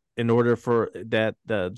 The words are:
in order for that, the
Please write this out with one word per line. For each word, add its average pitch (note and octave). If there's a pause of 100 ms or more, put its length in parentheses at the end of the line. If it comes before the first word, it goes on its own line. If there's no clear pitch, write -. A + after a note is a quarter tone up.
(160)
in A#2
order A#2+
for A#2
that, A2 (100)
the G2